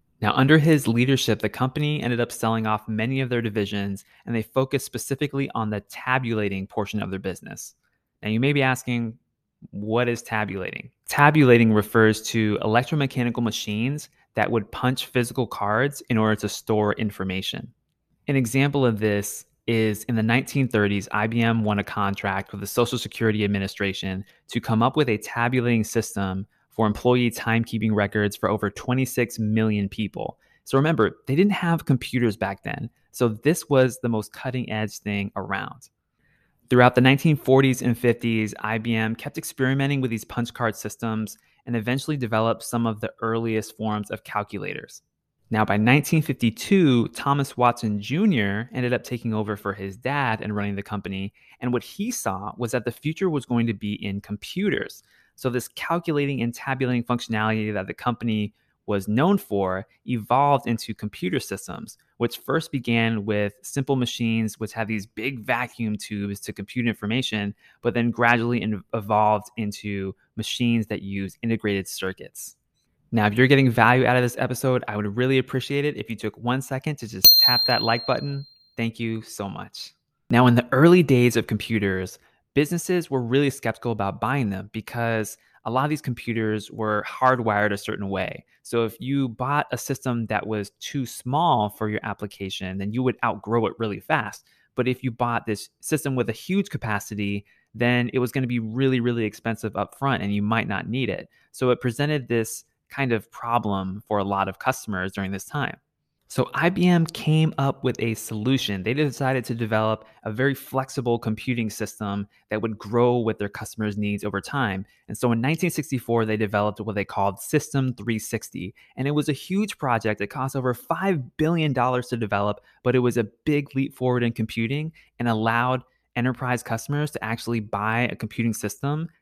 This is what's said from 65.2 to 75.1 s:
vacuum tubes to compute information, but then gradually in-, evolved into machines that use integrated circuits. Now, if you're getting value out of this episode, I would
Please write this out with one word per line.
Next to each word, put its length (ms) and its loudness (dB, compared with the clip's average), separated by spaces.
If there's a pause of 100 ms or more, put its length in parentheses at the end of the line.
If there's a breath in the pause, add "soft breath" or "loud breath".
vacuum 560 -4
tubes 460 -6
to 120 -10
compute 320 -6
information, 680 -2 (260 soft breath)
but 140 0
then 160 2
gradually 500 2
in-, 220 -4 (100)
evolved 640 2
into 560 -6 (220)
machines 520 0
that 140 -6
use 400 -6
integrated 460 -2
circuits. 680 -10 (540)
Now, 140 4
if 80 2
you're 140 6
getting 240 6
value 340 6
out 120 4
of 60 4
this 140 0
episode, 500 0
I 80 -6
would 200 -2